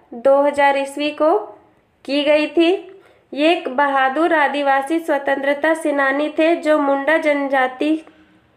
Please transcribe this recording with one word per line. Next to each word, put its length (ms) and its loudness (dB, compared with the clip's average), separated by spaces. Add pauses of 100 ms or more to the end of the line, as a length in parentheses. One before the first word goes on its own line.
(160)
दो 260 4
हज़ार 360 2
ईस्वी 340 -4
को 260 2 (680)
की 180 -2
गई 240 2
थी। 240 2 (640)
ये 180 2
एक 160 -2
बहादुर 680 0
आदिवासी 640 0
स्वतंत्रता 760 -2
सेनानी 560 -2
थे, 260 2
जो 240 0
मुंडा 380 0
जनजाति 840 0 (540)